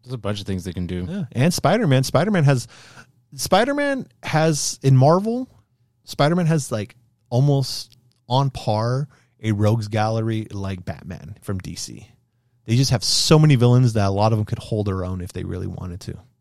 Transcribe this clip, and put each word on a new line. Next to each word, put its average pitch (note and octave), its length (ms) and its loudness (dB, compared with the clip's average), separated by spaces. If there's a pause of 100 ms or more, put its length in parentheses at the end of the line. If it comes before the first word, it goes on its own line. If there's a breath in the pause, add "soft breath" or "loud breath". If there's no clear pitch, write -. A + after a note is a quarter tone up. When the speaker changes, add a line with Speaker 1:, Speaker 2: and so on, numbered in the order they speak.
Speaker 1:
There's B2 100 -12
a A#2+ 40 -8
bunch G#2 220 -4
of F#2 60 -12
things F#2 180 -4
they F2+ 100 -8
can F2+ 120 -6
do. F2+ 220 -6
Speaker 2:
Yeah. F#3 240 -6
And D#3 200 2
Spider-Man. C#3+ 520 2
Spider-Man F3 400 2
has, C3+ 240 2 (680 loud breath)
Spider-Man C4+ 720 0 (160)
has, D#3 600 0
in C3+ 140 6
Marvel, G3 520 2 (560)
Spider-Man E3+ 420 0
has, D3+ 240 0
like, G#2 240 -6 (360)
almost C#3 680 0 (320)
on C3+ 220 0
par A#2+ 580 -4 (340 soft breath)
a A2 100 0
rogues G#2 360 2
gallery A2 640 -2
like G2 320 -8
Batman F2+ 580 -12
from G2 160 -6
D F2+ 160 -12
C. - 320 -14 (600)
They A2+ 100 2
just C3 160 2
have B2 100 0
so - 360 4
many D3+ 180 6
villains B2 380 4
that G#2 120 0
a G2 40 0
lot G#2 220 2
of A2 60 0
them G#2+ 60 0
could - 160 -6
hold G#2+ 260 -4
their F#2+ 180 -4
own F#2 180 -8
if F2 100 -12
they F#2 120 -10
really F#2 220 -8
wanted F2+ 360 -10
to. - 160 -12 (220)